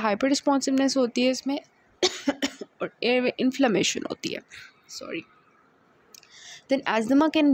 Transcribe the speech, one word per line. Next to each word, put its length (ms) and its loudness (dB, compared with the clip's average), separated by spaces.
hyperresponsiveness 920 0
होती 280 0
है 60 2
इसमें 280 -4
<coughs> 760 -6
और 100 -6
एयरवे 360 0
इन्फ्लेमेशन 680 0
होती 240 -8
है, 60 -10
सॉरी। 320 -12
Then 120 -2
asthma 500 2
can 180 4